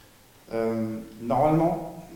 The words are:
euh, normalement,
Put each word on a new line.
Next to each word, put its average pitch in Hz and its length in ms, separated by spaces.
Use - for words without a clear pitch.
euh, 113 460
normalement, 151 800